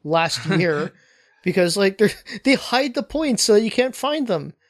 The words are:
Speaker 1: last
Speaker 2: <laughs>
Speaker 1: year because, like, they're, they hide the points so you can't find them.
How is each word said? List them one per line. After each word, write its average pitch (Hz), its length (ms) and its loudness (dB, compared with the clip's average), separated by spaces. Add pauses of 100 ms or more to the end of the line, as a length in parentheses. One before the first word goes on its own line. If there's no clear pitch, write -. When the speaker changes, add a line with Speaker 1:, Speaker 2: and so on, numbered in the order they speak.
Speaker 1:
last 165 420 -2
Speaker 2:
<laughs> 185 120 0
Speaker 1:
year 160 340 -2 (500)
because, 180 340 0
like, 196 220 0
they're, 208 120 4 (340)
they 269 100 4
hide 254 400 -2
the 285 80 -2
points 285 400 -2
so 220 140 4
you 220 140 2
can't 247 260 -2
find 294 320 -2
them. 156 240 -4 (180)